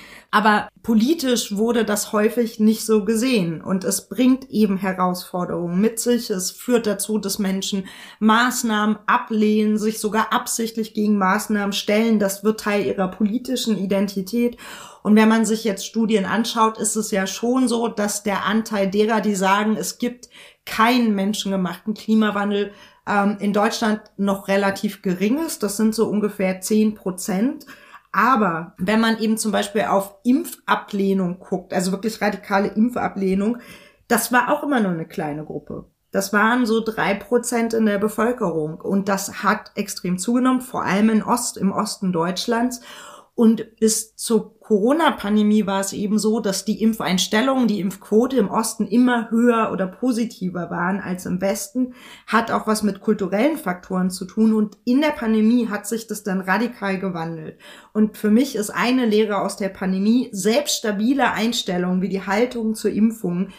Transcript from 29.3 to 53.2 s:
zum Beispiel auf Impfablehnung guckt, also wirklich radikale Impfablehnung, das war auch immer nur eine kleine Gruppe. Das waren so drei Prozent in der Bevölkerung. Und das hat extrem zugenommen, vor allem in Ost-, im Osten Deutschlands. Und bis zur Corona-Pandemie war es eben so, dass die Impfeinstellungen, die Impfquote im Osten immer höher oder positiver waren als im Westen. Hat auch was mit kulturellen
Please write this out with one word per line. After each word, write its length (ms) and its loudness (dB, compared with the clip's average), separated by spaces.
zum 140 -2
Beispiel 300 -2
auf 400 -2
Impfablehnung 1160 0
guckt, 340 -8
also 200 0
wirklich 280 -4
radikale 480 0
Impfablehnung, 880 0
das 260 0
war 200 2
auch 100 -2
immer 180 0
nur 100 2
eine 160 -4
kleine 380 -6
Gruppe. 420 -12
Das 200 -2
waren 340 4
so 180 2
drei 300 -2
Prozent 580 -2
in 140 2
der 120 2
Bevölkerung. 800 -2
Und 280 -2
das 340 -4
hat 340 -2
extrem 420 -4
zugenommen, 420 2
vor 240 -8
allem 240 2
in 140 2
Ost-, 340 -4
im 160 0
Osten 400 -2
Deutschlands. 680 -2
Und 420 2
bis 400 0
zur 440 -2
Corona-Pandemie 1040 2
war 160 0
es 140 -6
eben 240 -2
so, 220 0
dass 260 -4
die 160 -2
Impfeinstellungen, 880 2
die 120 0
Impfquote 560 0
im 140 2
Osten 360 -2
immer 440 2
höher 420 2
oder 140 -2
positiver 840 -4
waren 320 -2
als 240 -8
im 160 -4
Westen. 540 -2
Hat 240 0
auch 160 -2
was 160 0
mit 180 -2
kulturellen 560 0